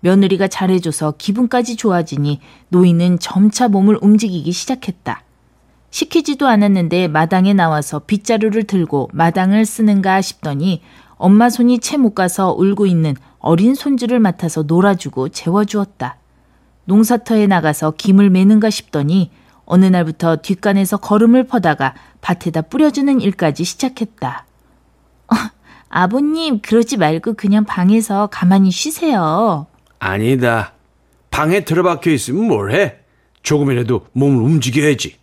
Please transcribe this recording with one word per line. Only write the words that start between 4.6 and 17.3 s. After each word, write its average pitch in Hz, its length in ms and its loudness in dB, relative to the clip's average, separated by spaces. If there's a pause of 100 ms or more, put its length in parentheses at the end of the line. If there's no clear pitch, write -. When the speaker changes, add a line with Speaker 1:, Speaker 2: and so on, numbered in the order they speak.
Speaker 1:
시키지도 294 560 -2
않았는데 185 640 2
마당에 185 460 2
나와서 156 460 0
빗자루를 214 640 -2
들고 156 480 -2
마당을 185 520 2
쓰는가 196 560 0
싶더니 156 600 -4 (340)
엄마 208 340 4
손이 240 300 2
채 - 160 -6
못 240 180 2
가서 185 380 -2
울고 196 340 0
있는 160 280 0 (240)
어린 185 360 2
손주를 247 460 -2
맡아서 175 420 -2
놀아주고 165 680 0
재워주었다. 202 880 -4 (680)
농사터에 220 600 2